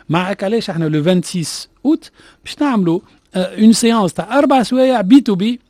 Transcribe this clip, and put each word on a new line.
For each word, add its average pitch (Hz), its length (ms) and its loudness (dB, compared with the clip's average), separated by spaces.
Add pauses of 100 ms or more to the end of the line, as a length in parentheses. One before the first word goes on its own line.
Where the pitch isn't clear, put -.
معك. 185 340 -4
علاش 214 260 -4
احنا 165 160 -4
لو 151 180 -2
خمسة 180 360 0
وعشرين 151 60 -4 (400)
أوت 302 260 -2 (340)
باش - 160 -14
نعملوا، 202 380 0 (360)
آه، 185 260 -4
اون 220 120 8
سيونس 226 400 0
تاع 220 260 -6
أربع 269 240 2
سوايع 254 380 0
بي 226 200 6
تو 202 140 -2
بي 220 240 -4 (100)